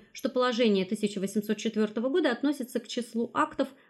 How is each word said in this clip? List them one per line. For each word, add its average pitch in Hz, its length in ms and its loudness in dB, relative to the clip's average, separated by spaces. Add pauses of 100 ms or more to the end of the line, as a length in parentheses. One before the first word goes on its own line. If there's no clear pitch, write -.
(140)
что - 160 -4
положение 233 560 4
тысяча 208 340 -2
восемьсот 208 380 0
четвертого 214 500 -2
года 302 240 2
относится 254 480 -2
к - 80 -6
числу 233 460 -4
актов, 294 340 0 (220)